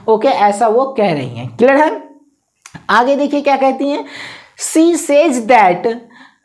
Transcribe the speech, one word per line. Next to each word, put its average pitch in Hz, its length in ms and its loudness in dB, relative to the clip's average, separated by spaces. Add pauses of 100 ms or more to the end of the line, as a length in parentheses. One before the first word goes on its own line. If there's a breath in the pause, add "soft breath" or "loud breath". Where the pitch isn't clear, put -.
ओके, 220 200 0
ऐसा 208 400 0
वो 233 160 0
कह 220 280 -2
रही 127 240 -8
हैं। 120 200 -12
क्लियर 240 120 4
है? 302 400 0 (840)
आगे 247 260 2
देखिए 285 240 -2
क्या 285 160 0
कहती 269 340 -2
हैं, 294 140 -6 (680 loud breath)
"She 320 360 2
says 277 400 2
that 196 360 4 (580 loud breath)